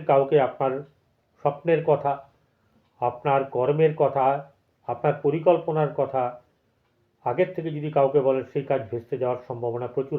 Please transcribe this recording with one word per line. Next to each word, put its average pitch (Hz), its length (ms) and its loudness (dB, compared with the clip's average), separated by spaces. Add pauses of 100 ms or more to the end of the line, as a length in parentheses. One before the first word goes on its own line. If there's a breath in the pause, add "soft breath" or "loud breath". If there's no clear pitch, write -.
(100)
কাউকে 139 300 4
আপনার 131 320 0 (680)
স্বপ্নের 151 400 0 (100)
কথা, 143 220 2 (880)
আপনার 139 400 0 (160)
কর্মের 151 360 2 (100)
কথা, 131 240 2 (680)
আপনার 143 220 0 (100)
পরিকল্পনার 156 680 2 (100)
কথা 131 220 -2 (1000)
আগের 160 300 0
থেকে 160 220 -6
যদি 151 140 -6
কাউকে 143 380 4
বলেন, 131 240 0
সেই 139 180 -4
কাজ 135 100 2 (100)
ভেস্তে 120 320 -6
যাওয়ার 123 260 -2
সম্ভাবনা 120 460 -6
প্রচুর 135 240 -4